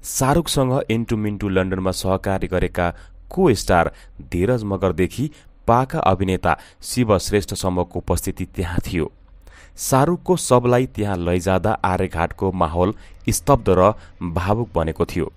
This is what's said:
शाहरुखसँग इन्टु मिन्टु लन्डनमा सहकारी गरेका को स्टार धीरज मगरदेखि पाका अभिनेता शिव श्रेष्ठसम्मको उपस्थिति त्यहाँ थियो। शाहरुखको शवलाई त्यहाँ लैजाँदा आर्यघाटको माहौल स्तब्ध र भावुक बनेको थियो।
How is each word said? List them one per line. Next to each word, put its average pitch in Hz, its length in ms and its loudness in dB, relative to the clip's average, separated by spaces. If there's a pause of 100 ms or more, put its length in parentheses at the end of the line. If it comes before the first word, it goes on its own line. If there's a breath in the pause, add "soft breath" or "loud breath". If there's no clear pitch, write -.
शाहरुखसँग 139 840 0
इन्टु 113 280 0
मिन्टु 104 320 -2
लन्डनमा 95 420 0
सहकारी 95 560 -2
गरेका 87 460 -2 (360 soft breath)
को 180 240 4
स्टार 85 380 2 (300 soft breath)
धीरज 98 420 0
मगरदेखि 95 680 -2 (360 loud breath)
पाका 131 320 2
अभिनेता 92 580 0 (240 loud breath)
शिव 110 360 0
श्रेष्ठसम्मको 90 840 -2
उपस्थिति 90 460 -4
त्यहाँ 87 340 -4
थियो। - 320 -4 (640 soft breath)
शाहरुखको 170 580 2
शवलाई 123 500 2
त्यहाँ 101 320 -4
लैजाँदा 90 540 0
आर्यघाटको 92 800 -2
माहौल 90 420 0 (360 soft breath)
स्तब्ध 127 400 0
र 92 240 6 (300 loud breath)
भावुक 92 520 -2
बनेको 82 300 0
थियो। - 320 -6